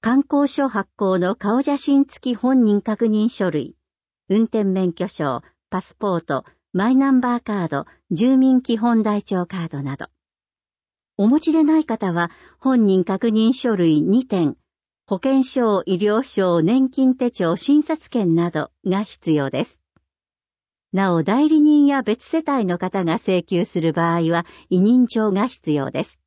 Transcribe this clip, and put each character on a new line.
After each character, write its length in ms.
観 220
光 240
所 220
発 280
行 220
の 160
顔 280
写 160
真 260
付 160
き 140
本 280
人 200
確 240
認 240
書 200
類、 240
運 140
転 220
免 280
許 160
証、 340
パ 100
ス 140
ポ 240
ー 40
ト、 220
マ 160
イ 60
ナ 140
ン 100
バ 200
ー 20
カ 220
ー 40
ド、 180
住 260
民 240
基 160
本 260
台 200
帳 240
カ 120
ー 100
ド 140
な 140
ど。 100
お 120
持 120
ち 120
で 100
な 160
い 60
方 280
は、 180
本 260
人 200
確 240
認 240
書 240
類 260
二 240
点、 300
保 100
険 260
証、 440
医 80
療 280
証、 380
年 300
金 240
手 160
帳、 260
診 260
察 280
券 240
な 160
ど 220
が 200
必 280
要 160
で 160
す。 160
な 220
お、 80
代 260
理 120
人 260
や 160
別 220
世 140
帯 280
の 100
方 280
が 100
請 280
求 220
す 160
る 120
場 220
合 180
は、 120
委 120
任 260
状 260
が 140
必 260
要 180
で 140
す。 220